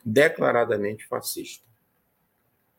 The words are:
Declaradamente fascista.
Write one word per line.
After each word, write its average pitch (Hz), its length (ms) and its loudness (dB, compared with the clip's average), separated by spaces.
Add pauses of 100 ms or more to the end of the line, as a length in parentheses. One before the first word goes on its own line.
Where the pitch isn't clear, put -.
Declaradamente 113 1040 2
fascista. - 580 -8 (1160)